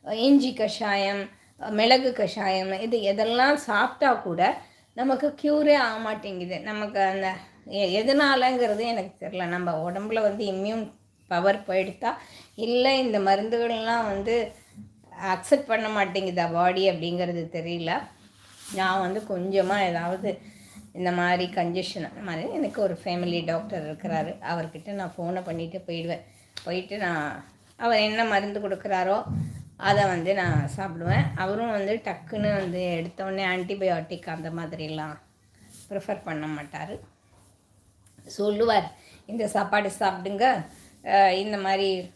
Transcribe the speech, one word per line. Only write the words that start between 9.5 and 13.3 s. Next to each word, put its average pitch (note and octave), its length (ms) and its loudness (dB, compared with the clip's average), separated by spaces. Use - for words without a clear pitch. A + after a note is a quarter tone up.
உடம்புல G#3+ 300 -2
வந்து G#3 240 0
இம்யூன் G#3 460 -4
பவர் G3 400 2
போயிடுதா, F#3+ 460 0
இல்ல B3 400 2
இந்த A#3+ 240 2
மருந்துகள்லாம் A3+ 880 2